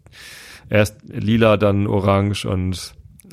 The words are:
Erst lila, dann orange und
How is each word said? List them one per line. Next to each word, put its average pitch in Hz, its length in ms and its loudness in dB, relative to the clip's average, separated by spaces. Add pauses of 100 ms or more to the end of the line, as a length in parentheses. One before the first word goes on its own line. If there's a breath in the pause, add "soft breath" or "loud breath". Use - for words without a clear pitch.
(680 loud breath)
Erst 107 340 0
lila, 110 540 2
dann 101 300 0
orange 98 580 0
und 92 480 -4 (400)